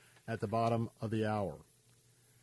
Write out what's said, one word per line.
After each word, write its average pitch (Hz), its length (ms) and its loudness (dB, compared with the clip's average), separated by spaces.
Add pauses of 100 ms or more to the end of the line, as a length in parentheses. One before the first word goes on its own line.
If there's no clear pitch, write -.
(260)
at 113 140 -4
the 110 60 -4
bottom 113 420 2 (140)
of 113 80 -2
the 110 160 2
hour. 101 300 0 (880)